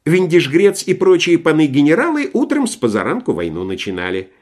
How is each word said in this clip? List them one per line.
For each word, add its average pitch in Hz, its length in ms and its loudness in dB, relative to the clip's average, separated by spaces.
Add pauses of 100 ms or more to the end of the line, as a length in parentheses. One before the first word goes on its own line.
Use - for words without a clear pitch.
«Виндишгрец 175 840 2
и 185 80 0
прочие 170 440 2
паны-генералы 160 920 2
утром 240 340 0
с - 80 -8
позаранку 117 580 -2
войну 85 300 -6
начинали». 92 800 -6